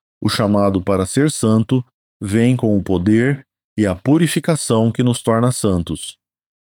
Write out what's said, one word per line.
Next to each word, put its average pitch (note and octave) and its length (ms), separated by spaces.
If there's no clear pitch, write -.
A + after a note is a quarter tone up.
O - 80
chamado G2+ 520
para F#2+ 240
ser D3 260
santo A2+ 520
vem A2+ 340
com A2 220
o F#2+ 60
poder A2 640
e G#2+ 80
a F#2 100
purificação C#3+ 960
que B2 120
nos B2 180
torna A#2 300
santos. F2 640